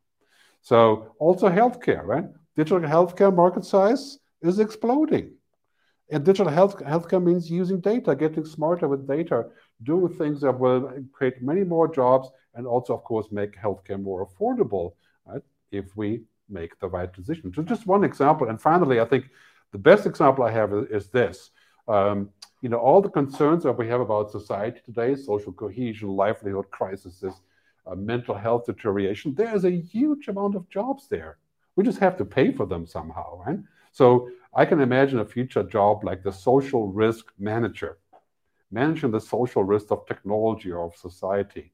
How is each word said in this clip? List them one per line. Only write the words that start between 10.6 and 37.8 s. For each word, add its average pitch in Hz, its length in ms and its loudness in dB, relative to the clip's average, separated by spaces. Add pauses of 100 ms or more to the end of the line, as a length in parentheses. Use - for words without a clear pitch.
create 127 300 -4
many 165 220 -2
more 165 240 0
jobs, 131 420 2 (240)
and 123 100 -12
also, 123 300 -2
of - 80 -10
course, 110 300 -4
make 101 220 -6
healthcare 98 460 -8
more 98 260 -6
affordable, 139 680 -4 (320)
right, 117 160 -14 (300)
if 95 240 -10
we 107 260 -4 (260)
make 85 300 -12
the 98 100 -6
right 90 240 -6
decision. 92 400 -10
So 147 100 -6
just 226 240 -6
one 196 180 4
example. 143 440 2
And 110 100 -6
finally, 156 420 4
I 113 40 4
think 120 240 0 (440)
the 101 60 -10
best 180 280 8
example 135 380 2
I 110 80 0
have 107 200 0
is, 104 180 -2
is 104 200 -4
this. - 400 0 (380)
Um, 101 420 2 (320)
you 127 60 -6
know, 117 100 -2
all 147 240 6
the 196 80 -2
concerns 151 540 2
that 123 120 2
we 113 120 -2
have 120 120 0
about 107 300 -2
society 107 540 -6
today, 120 300 -2
social 104 380 -6
cohesion, 107 560 -8
livelihood 98 640 -4
crises, 95 540 -10
uh, - 680 -14
mental 117 400 -6
health 113 320 -2
deterioration, 101 680 -4
there 220 200 -2
is 190 100 -2
a 185 60 2
huge 226 580 -4
amount 202 260 -4
of 180 140 -10
jobs 254 400 -6
there. 80 300 -10 (360)
We 202 100 2
just 220 140 0
have 180 200 4
to - 60 -2
pay 160 280 2
for - 120 -4
them 85 220 -8
somehow, 82 580 -12
right? 139 140 -6 (340)
So 123 380 6 (240)
I 131 100 6
can 151 160 2
imagine 131 400 2
a 107 40 -2
future 120 380 -4
job 101 400 2
like 92 200 -6
the 98 100 -4
social 123 560 0
risk 110 380 0 (120)
manager, 98 600 -6 (720)